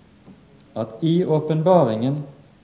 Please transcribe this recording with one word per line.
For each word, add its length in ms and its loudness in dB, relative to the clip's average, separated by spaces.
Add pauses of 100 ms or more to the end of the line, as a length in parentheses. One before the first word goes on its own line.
(760)
at 260 -8
i 240 2
åpenbaringen, 1000 0 (400)